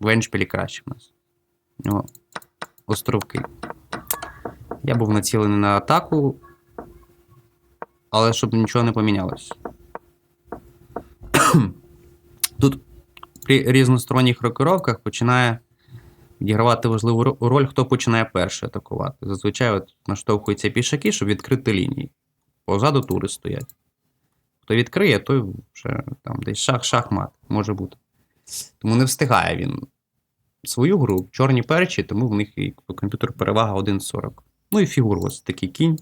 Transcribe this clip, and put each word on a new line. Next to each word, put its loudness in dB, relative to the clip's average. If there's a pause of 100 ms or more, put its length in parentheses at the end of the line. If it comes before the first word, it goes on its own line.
В -2
Еншпілі 0
краще -8
в -14
нас. -16 (640)
У -6
нього -2 (800)
островки. -4 (1400)
Я 0
був 0
націлений 0
на 2
атаку. 0 (1700)
Але 4
щоб -2
нічого 2
не 2
помінялось. -2 (1800)
<clears throat> 4 (1000)
Тут 2 (640)
при 4
різносторонніх 4
рокировках 0
починає 0 (840)
відігравати 2
важливу 2
ро-, 0
роль, 4
хто 0
починає 2
перший -4
атакувати. -8
Зазвичай -2
от 0 (220)
наштовхуються -2
пішаки, 0
щоб -2
відкрити -2
лінії. -2 (540)
Позаду 2
тури -4
стоять. -10 (840)
Хто -2
відкриє, 2
той 0 (300)
вже -6 (200)
там -8
десь -6
шах, 0
шахмат, -2 (200)
може 0
бути. -8 (840)
Тому 0
не 4
встигає 2
він -6 (840)
свою 2
гру, 2
чорні 2
перші, 0
тому -2
в 0
них -4
і -4 (120)
комп'ютер -6
перевага 0
один -2
сорок. -8 (280)
Ну 4
і 4
фігура, 2
ось -6
такий -6
кінь 0